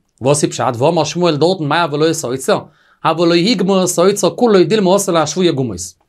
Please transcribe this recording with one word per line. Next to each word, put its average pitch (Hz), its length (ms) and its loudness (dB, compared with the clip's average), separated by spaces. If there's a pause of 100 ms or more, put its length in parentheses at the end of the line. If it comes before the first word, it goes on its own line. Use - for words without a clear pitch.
(220)
וואס 135 220 2
איז - 80 -4
פשט, 123 240 -4
וואו 135 160 0
מאכט 160 180 -2
שמואל 170 260 0
דארט, 175 240 0
מאי, 156 240 -2
אבל 147 160 -4
לא 151 60 2
יעשה 156 280 -2
עצה? 147 240 -2 (480)
אבל 165 220 0
לא 170 80 4
יגמר 185 460 2
יעשה 175 260 0
עצה, 202 220 0
כולו 208 340 2
דילמה 180 260 2
עושה 196 220 0
לה 160 160 0
שבויה 175 240 0
גומרס. 117 460 -6 (120)